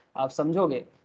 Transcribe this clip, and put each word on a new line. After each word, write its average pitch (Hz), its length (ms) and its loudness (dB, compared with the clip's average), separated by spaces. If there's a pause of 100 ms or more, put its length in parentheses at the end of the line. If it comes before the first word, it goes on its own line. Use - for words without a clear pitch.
(160)
आप 135 140 -2
समझोगे 160 500 0 (240)